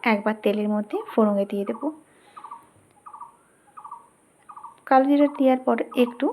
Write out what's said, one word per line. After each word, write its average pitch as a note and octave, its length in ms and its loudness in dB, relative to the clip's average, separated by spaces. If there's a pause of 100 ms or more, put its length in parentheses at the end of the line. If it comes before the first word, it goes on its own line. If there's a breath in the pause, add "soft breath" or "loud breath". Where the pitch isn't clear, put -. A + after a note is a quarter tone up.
একবার G#3+ 380 2
তেলের G#3 260 0
মধ্যে G#3+ 280 -2 (120)
ফোড়নে G#3 380 2
দিয়ে G3+ 180 -4
দেব। A3 160 -6 (3000 loud breath)
কালো C4+ 200 6
জিরে C#4+ 280 4
দেওয়ার C4 300 2
পর A#3+ 120 2 (200)
একটু B3 360 0